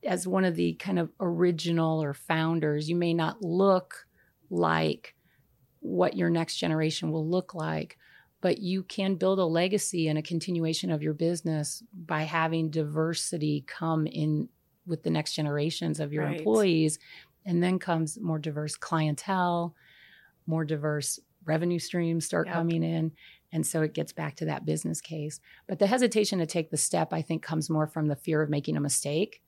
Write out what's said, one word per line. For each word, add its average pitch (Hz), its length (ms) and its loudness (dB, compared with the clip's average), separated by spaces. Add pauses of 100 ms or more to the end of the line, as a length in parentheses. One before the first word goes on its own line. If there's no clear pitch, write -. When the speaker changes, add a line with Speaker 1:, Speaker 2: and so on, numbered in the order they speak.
Speaker 1:
as 180 220 -2
one 190 180 2
of 175 120 2
the 170 180 2
kind 185 240 -2
of 165 120 0 (100)
original 170 800 2
or 143 120 -2
founders, 156 760 0
you 170 80 0
may 170 180 2
not 165 280 -2
look 185 640 2 (440)
like 151 640 0 (680)
what 180 360 0
your 175 140 2
next 165 260 0
generation 160 560 0
will 156 160 -2
look 180 260 -2
like, 156 440 -4 (420)
but 180 180 2
you 190 260 -2
can 196 320 -2
build 190 220 2
a 185 60 4
legacy 170 640 0
and 151 100 2
a 156 40 -2
continuation 165 680 -2
of 151 120 0
your 151 120 0
business 160 680 -2 (100)
by 160 300 -4
having 160 480 0
diversity 151 960 -2
come 160 400 -2
in 151 420 0 (380)
with 170 160 -4
the 165 80 0
next 156 240 -2
generations 151 680 -2
of 147 120 -4
your 151 120 -2
Speaker 2:
Right. 147 140 -2
Speaker 1:
employees. 165 600 4 (460)
And 175 180 2
then 180 160 4
comes 160 420 0
more 160 180 -2
diverse 151 380 -6
clientele, 175 1000 0 (720)
more 160 180 2
diverse 151 540 -2 (260)
revenue 165 340 2
streams 165 460 0
start 170 220 0
Speaker 2:
Yep. 180 80 -6
Speaker 1:
coming 170 280 2
in. 165 300 0 (400)
And 156 140 0
so 160 160 0
it 151 120 0
gets - 180 -4
back 151 240 -6
to - 100 -6
that 151 180 -4
business 156 360 -2
case. 156 400 -8 (260)
But 185 120 -4
the 202 80 4
hesitation 214 520 2
to 165 80 2
take 160 240 -2
the 165 60 -4
step, 165 360 0
I 160 100 -2
think, 160 200 -2
comes 156 260 -2
more 156 180 2
from 151 200 -2
the 147 100 0
fear 156 260 0
of 151 80 0
making 151 260 0
a 147 40 0
mistake. 143 680 -2